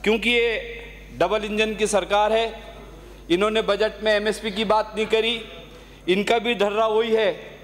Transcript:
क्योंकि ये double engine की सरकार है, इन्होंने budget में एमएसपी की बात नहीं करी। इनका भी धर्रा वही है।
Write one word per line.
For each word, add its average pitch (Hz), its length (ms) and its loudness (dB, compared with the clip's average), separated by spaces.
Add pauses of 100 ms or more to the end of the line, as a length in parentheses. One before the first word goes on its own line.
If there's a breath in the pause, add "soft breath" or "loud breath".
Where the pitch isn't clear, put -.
क्योंकि 214 260 2
ये 233 480 0 (400)
double 196 280 0
engine 214 300 -2
की 208 120 0
सरकार 202 460 2
है, 226 380 -2 (580 loud breath)
इन्होंने 214 320 2
budget 208 420 0
में 214 100 2
एमएसपी 208 380 0
की 208 140 -2
बात 214 300 2
नहीं 214 100 0
करी। 220 360 0 (680 loud breath)
इनका 208 300 2
भी 233 160 0
धर्रा 208 320 2
वही 220 240 2
है। 214 520 0